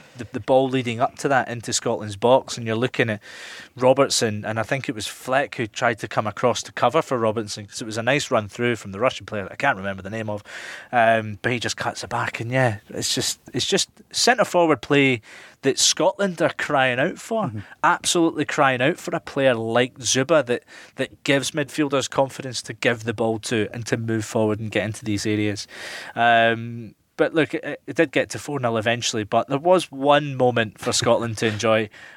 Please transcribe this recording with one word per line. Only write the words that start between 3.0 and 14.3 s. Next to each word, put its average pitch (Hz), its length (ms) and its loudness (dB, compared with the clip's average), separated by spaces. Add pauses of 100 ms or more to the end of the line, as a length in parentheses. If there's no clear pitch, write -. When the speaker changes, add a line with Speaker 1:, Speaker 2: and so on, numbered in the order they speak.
Speaker 1:
at 104 120 -4 (540)
Robertson, 120 720 4
and 110 140 -4
I 110 40 0
think 135 240 -4
it 131 80 -4
was 104 120 -8
Fleck 131 480 -4
who 123 120 -2
tried 117 320 0
to 117 80 -8
come 110 200 -2
across - 360 0
to - 80 -16
cover 135 300 2
for 135 160 -2
Robertson, 110 480 -2
'cause - 160 -12
it 127 40 -8
was 110 120 -8
a 113 60 -4
nice 139 280 0
run 110 160 2
through 120 280 -2
from 101 160 -12
the 95 80 -8
Russian 110 260 0
player 104 180 -6
that 90 80 -10
I - 40 -16
can't 139 220 0
remember 98 260 -8
the 95 80 -10
name 110 180 -6
of, 104 140 -6 (480)
um, 113 500 2
but 120 100 0
he 123 80 -2
just 110 180 -6
cuts - 260 -6
it 104 60 -8
back, 120 300 -6
and 117 120 -6
yeah, 127 260 2 (120)
it's - 240 -4
just, - 260 -4 (140)
it's 127 120 -2
just - 240 0 (220)
centre 240 340 4